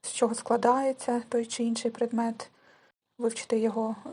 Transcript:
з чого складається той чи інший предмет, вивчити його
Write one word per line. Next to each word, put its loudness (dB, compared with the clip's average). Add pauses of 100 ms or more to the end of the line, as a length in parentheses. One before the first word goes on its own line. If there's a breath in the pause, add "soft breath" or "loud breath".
з -8
чого 2
складається 2
той 0
чи -4
інший 0
предмет, -2 (680 soft breath)
вивчити 0
його 0 (160)